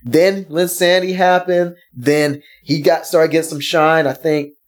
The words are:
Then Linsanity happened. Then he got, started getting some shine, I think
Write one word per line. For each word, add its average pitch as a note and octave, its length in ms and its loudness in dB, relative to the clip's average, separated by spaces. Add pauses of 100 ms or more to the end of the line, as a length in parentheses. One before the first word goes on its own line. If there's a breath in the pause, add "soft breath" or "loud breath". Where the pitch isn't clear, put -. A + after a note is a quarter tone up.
Then F3 440 0
Linsanity F3+ 680 0
happened. F3+ 640 0 (180 soft breath)
Then D3 480 0 (220 loud breath)
he E3 180 -4
got, E3 240 0
started D#3+ 280 2
getting D#3+ 160 0
some D3 100 -10
shine, D#3+ 480 0
I B2+ 60 -2
think D3 400 -4 (140)